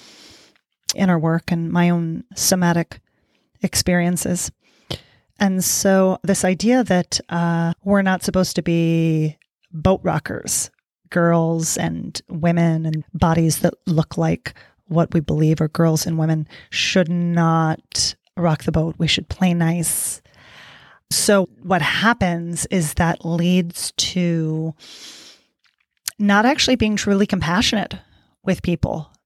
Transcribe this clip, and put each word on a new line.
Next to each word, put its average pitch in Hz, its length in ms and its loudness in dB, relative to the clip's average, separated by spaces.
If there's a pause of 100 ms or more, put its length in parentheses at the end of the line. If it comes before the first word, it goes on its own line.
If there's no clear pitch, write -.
(960)
inner 185 240 2
work 165 320 -2
and 165 200 -2
my 175 200 2
own 165 340 -2 (100)
somatic 170 640 0 (640)
experiences. 180 880 -2 (880)
And 190 260 0
so 190 580 2
this 185 220 0
idea 214 400 2
that, - 440 0
uh, 170 440 0 (100)
we're 196 200 2
not 185 200 0
supposed 185 340 0
to 170 60 -2
be 165 760 0 (340)
boat 180 300 0
rockers, - 680 -4 (400)
girls 165 640 2
and 165 520 -6
women 170 580 0
and 156 180 -4 (100)
bodies 165 460 2
that - 140 0 (120)
look 160 300 0
like 165 380 -2 (320)
what 165 280 0
we 170 60 2
believe 156 400 2
are 156 80 0
girls 160 380 0
and 165 120 -2
women 156 280 0 (240)
should - 380 0
not 170 1080 0 (220)
rock 165 280 0
the 160 80 0
boat. 160 260 0
We 165 80 0
should - 220 -2
play 180 260 0
nice. 165 640 -2 (920)
So 196 380 2 (140)
what 175 200 0
happens 175 840 -2
is 175 280 -2
that 170 300 0
leads 175 680 0
to 160 800 -2 (1500)
not 202 240 4
actually 262 320 2
being 214 200 2
truly 202 300 2
compassionate 185 680 -2 (500)
with 185 180 -2
people, - 480 -4 (160)